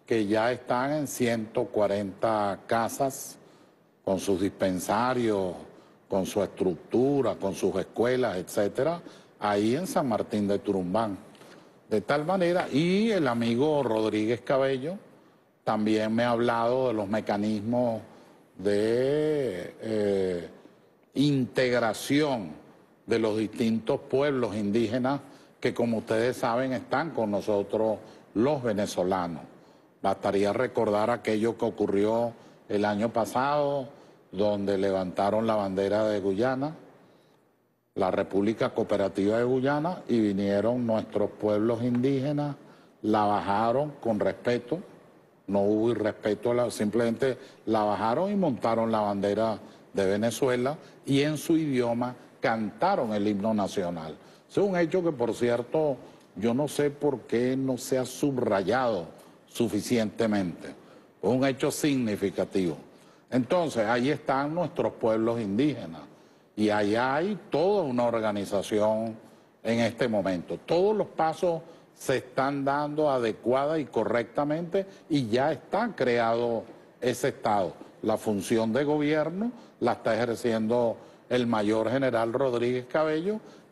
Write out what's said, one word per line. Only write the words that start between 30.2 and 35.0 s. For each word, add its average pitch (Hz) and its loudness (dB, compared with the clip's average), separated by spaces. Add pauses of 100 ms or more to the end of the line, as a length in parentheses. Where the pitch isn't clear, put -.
recordar 113 0
aquello 113 0
que 120 -2
ocurrió 107 0 (360)
el 104 0
año 104 0
pasado, 139 0 (420)
donde 101 0
levantaron 98 0